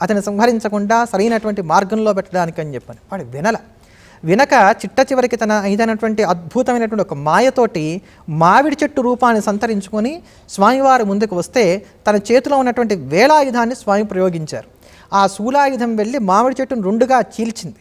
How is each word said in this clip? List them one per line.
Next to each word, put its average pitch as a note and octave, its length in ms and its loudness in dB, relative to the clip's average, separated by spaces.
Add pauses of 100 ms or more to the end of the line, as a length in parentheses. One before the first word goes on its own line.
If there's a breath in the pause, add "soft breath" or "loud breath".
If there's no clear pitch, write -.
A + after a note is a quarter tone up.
అతన్ని G3+ 200 0
సంహరించకుండా G#3+ 800 0
సరైనటువంటి G#3+ 580 -2
మార్గంలో G#3 500 0
పెట్టడానికి F3 480 -4
అని D3+ 140 -8
చెప్పని A#2 240 -14 (140)
వాడు F#3 120 -10
వినల. D3 320 -4 (680 soft breath)
వినక A3+ 280 2 (180)
చిట్ట A3+ 420 -2
చివరికి B3 240 0
తన G#3+ 140 -2
ఇదైనటువంటి G#3+ 720 0
అద్భుతమైనటువంటి G#3+ 800 -2
ఒక E3 120 -8
మాయతోటి F3 880 0 (260 soft breath)
మామిడి G3 540 4
చెట్టు D4 180 -2
రూపాన్ని A#3+ 420 0
సంతరించుకొని G#3+ 800 -4 (280 soft breath)
స్వామివారి B3+ 540 4
ముందుకు G3+ 320 -2
వస్తే F#3+ 500 0 (200 loud breath)
తన G#3 100 2
చేతిలో B3+ 420 2
ఉన్నటువంటి A#3+ 360 0
వేలాయుధాన్ని A#3+ 800 2
స్వామి G#3 300 -2
ప్రయోగించారు. F3+ 640 -4 (460 loud breath)
ఆ G3 140 4
శూలాయుధం A#3+ 680 0
వెళ్ళి A3 220 -2
మామిడి A3+ 420 2
చెట్టును B3+ 220 -4
రెండుగా A#3 380 2
చీల్చింది. A3 600 -8